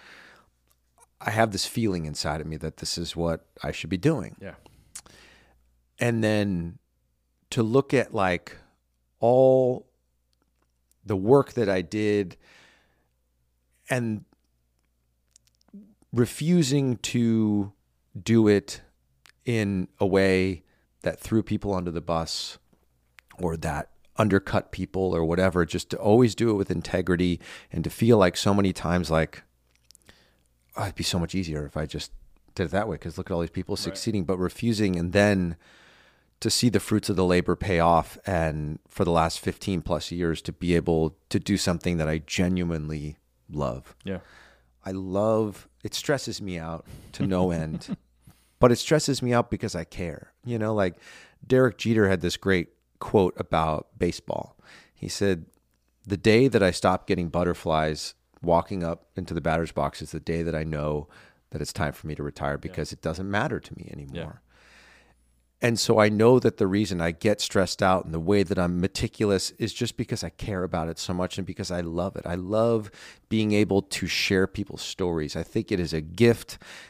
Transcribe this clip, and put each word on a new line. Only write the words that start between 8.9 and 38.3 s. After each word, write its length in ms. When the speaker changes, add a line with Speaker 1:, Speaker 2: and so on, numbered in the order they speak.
Speaker 1:
all 680
the 120
work 360
that 160
I 140
did 540
and 360
refusing 840
to 760
do 280
it 340
in 440
a 80
way 560
that 160
threw 240
people 320
under 160
the 100
bus 580
or 180
that 320
undercut 540
people 440
or 100
whatever, 400
just 260
to 60
always 380
do 160
it 40
with 160
integrity 720
and 100
to 80
feel 280
like 180
so 160
many 200
times, 380
like, 320
"Oh, 80
it'd 100
be 80
so 160
much 160
easier 300
if 120
I 100
just 260
did 120
it 60
that 160
way, 100
'cause 180
look 140
at 40
all 60
these 100
people 240
Speaker 2:
Right. 80
Speaker 1:
succeeding," 420
but 140
refusing, 580
and 160
then 440
to 100
see 180
the 120
fruits 280
of 80
the 80
labor 320
pay 240
off, 460
and 600